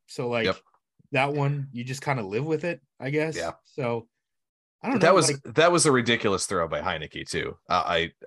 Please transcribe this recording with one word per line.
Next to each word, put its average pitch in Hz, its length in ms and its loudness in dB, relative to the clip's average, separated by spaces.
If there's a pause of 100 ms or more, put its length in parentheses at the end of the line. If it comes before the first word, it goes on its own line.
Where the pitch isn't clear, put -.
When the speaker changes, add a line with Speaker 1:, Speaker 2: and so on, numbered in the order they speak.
Speaker 1:
So, 127 220 -8
like, 117 180 0
Speaker 2:
Yep. 95 100 0 (560)
Speaker 1:
that 139 220 0
one, 143 380 -2
you 120 120 -8
just 131 180 -10
kinda 135 200 -2
live 104 240 -4
with 156 180 -2
it, 170 160 -6 (180)
I 127 120 -8
guess. 151 260 -2
Speaker 2:
Yeah. 82 160 -6 (120)
Speaker 1:
So, 120 440 -6 (760)
I 214 80 -4
don't 262 80 0
Speaker 2:
That 170 100 6
Speaker 1:
know, 190 60 8
Speaker 2:
was, 147 180 6
Speaker 1:
like 117 220 -10
Speaker 2:
that 165 180 6
was 160 140 4
a 147 60 6
ridiculous 113 520 2
throw 85 240 0
by 80 140 -4
Heinicke, 80 440 -6
too. 69 300 -6 (140)
Uh, 85 160 2
I, 85 260 0 (140)